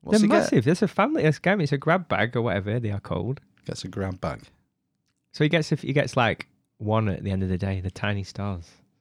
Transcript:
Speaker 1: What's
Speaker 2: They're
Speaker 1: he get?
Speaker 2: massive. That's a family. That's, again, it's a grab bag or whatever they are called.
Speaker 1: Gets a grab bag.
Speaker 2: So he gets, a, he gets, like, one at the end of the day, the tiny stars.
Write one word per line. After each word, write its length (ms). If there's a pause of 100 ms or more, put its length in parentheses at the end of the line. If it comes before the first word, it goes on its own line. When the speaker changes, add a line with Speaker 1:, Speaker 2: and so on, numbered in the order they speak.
Speaker 1:
What's 180
Speaker 2:
They're 80
Speaker 1:
he 20
get? 120
Speaker 2:
massive. 240
That's 160
a 60
family. 360
That's, 140
again, 220
it's 120
a 60
grab 280
bag 300
or 60
whatever 360
they 140
are 80
called. 400 (240)
Speaker 1:
Gets 180
a 60
grab 320
bag. 220 (920)
Speaker 2:
So 100
he 80
gets, 220
a, 20
he 180
gets, 240
like, 300 (320)
one 300
at 160
the 80
end 100
of 60
the 100
day, 220
the 100
tiny 320
stars. 480 (300)